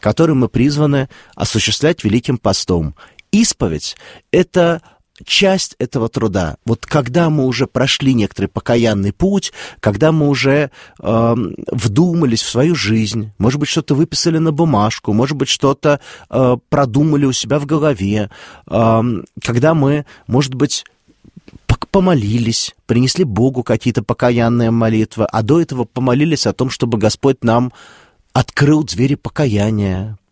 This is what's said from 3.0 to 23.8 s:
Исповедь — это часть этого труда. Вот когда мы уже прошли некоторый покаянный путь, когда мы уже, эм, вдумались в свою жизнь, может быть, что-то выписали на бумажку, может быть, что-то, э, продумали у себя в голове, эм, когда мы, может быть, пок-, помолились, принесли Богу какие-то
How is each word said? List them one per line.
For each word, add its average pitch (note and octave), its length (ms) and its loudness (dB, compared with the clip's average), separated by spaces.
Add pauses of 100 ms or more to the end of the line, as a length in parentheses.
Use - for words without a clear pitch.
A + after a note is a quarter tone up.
Исповедь — B2+ 640 -2 (380)
это E3+ 480 2 (440)
часть F#3+ 540 0
этого A#2 300 -2
труда. F#2 560 -2
Вот A2+ 200 -4
когда D3+ 440 0
мы D3+ 160 0
уже B2 220 0
прошли C3+ 460 0
некоторый G2+ 340 -2
покаянный G#2+ 640 0
путь, G3 400 -2 (260)
когда A2 320 2
мы D3+ 160 2
уже, C#3 440 0 (300)
эм, A#2 540 0 (160)
вдумались B2+ 720 0
в - 80 -6
свою D#3 260 2
жизнь, G#2+ 600 -2
может B2+ 200 0
быть, D3 120 -4
что-то - 260 0
выписали D#3+ 440 0
на D#3+ 120 0
бумажку, A#2 640 0
может C#3 240 0
быть, C3 100 -2
что-то, C#3 540 0 (280)
э, B2 280 2 (100)
продумали C#3+ 560 2
у C3+ 80 2
себя B2+ 280 -2
в C#3+ 60 -8
голове, G#2+ 640 -2 (380)
эм, A2+ 560 0 (180)
когда B2 320 2
мы, D3 320 0 (220)
может C3 260 0
быть, C3+ 300 -2 (800)
пок-, - 240 -2
помолились, A#2+ 880 0 (100)
принесли B2+ 380 2
Богу B2 400 0
какие-то A2+ 400 0